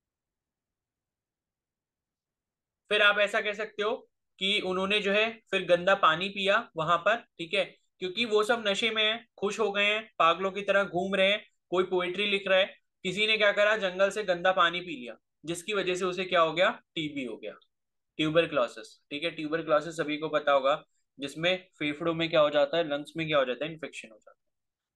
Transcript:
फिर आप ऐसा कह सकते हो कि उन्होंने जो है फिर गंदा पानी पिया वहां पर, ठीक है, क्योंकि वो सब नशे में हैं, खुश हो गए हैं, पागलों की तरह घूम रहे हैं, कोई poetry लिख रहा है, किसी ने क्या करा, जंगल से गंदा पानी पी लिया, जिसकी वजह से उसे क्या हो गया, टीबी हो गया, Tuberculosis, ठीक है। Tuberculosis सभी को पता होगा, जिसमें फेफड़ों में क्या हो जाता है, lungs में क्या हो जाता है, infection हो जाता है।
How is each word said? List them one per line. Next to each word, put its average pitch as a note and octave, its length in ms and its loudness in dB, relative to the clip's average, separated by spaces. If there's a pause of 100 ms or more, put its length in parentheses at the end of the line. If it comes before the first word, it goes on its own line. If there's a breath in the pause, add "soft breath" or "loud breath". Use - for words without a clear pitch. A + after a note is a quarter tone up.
(3000)
फिर G#3 120 4
आप G#3 180 6
ऐसा G#3 200 0
कह G#3 140 -4
सकते G#3+ 280 -8
हो A3 120 -2 (440)
कि G3 240 0
उन्होंने F#3 380 0
जो G3 120 0
है A3 180 2 (200)
फिर F#3+ 160 -2
गंदा F3 300 4
पानी F3 340 2
पिया G3 260 0 (200)
वहां D#3+ 220 0
पर, G#3 180 0
ठीक E3+ 380 -12
है, F#3+ 100 2 (360)
क्योंकि F#3 240 -4
वो G#3+ 200 2
सब A3+ 220 0
नशे G3+ 240 0
में A3 140 0
हैं, A3+ 220 -2 (120)
खुश G3+ 220 -4
हो G#3 120 0
गए G3+ 120 0
हैं, G#3+ 180 0 (160)
पागलों E3+ 340 2
की G3 100 -6
तरह G3 220 4
घूम F#3+ 300 -4
रहे F#3+ 160 4
हैं, G#3+ 140 -2 (260)
कोई F#3 140 2
poetry F#3 420 -2
लिख G3 220 -2
रहा F#3+ 100 4
है, G3 80 2 (380)
किसी F#3 220 -2
ने A3 120 2
क्या G#3 140 4
करा, G#3 260 2
जंगल F#3+ 320 0
से - 140 -4
गंदा F3 280 2
पानी F3 280 2
पी F3 160 -10
लिया, A#2+ 200 -12 (280)
जिसकी E3+ 300 -6
वजह F3+ 200 0
से F3+ 100 -4
उसे F3+ 200 -4
क्या F#3 160 2
हो D#3+ 120 4
गया, F#3 180 2 (240)
टीबी C#3+ 300 -6
हो A2 120 -10
गया, G#2 160 -12 (680)
Tuberculosis, D#3 800 0 (140)
ठीक D3 140 -8
है। E3 80 -4
Tuberculosis D#3 640 -2
सभी D3+ 220 -4
को D#3 120 -6
पता D3 220 0
होगा, C#3 220 4 (440)
जिसमें D#3+ 380 -4 (220)
फेफड़ों D#3+ 360 -2
में E3 160 -2
क्या E3 100 4
हो D3 100 4
जाता C#3+ 260 2
है, E3 120 0
lungs C#3+ 280 -6
में D#3+ 100 -4
क्या D3+ 120 2
हो C3+ 60 4
जाता B2 200 -4
है, E3 80 -8
infection - 360 -14
हो A2 80 -20
जाता - 160 -20
है। - 40 -20 (600)